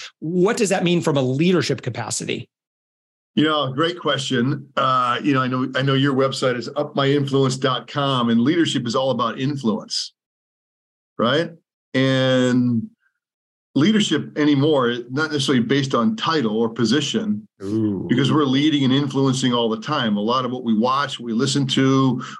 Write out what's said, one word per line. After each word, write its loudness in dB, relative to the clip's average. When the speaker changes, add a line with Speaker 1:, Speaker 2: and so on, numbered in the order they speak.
Speaker 1:
What 0
does 0
that 0
mean 2
from 0
a 2
leadership 2
capacity? -8
Speaker 2:
You 2
know, 0
great -2
question. -2
Uh, 0
you 2
know, 2
I 0
know, -2
I 0
know 2
your 2
website 0
is -8
up -6
my 2
influence 2
dot -2
com, 0
and 4
leadership 0
is -4
all 0
about -2
influence, -4
right? 0
And 2
leadership 0
anymore, 2
not -2
necessarily 2
based 0
on 2
title -2
or 0
position, -2
Speaker 1:
Ooh. -2
Speaker 2:
because 2
we're 2
leading 2
and 2
influencing 0
all 0
the -4
time. -2
A -2
lot 0
of -4
what -8
we 2
watch, -2
what -10
we -4
listen 0
to, 2